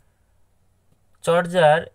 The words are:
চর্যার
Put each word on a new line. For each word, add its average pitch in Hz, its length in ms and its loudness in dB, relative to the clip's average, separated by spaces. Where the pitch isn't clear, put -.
চর্যার 170 720 0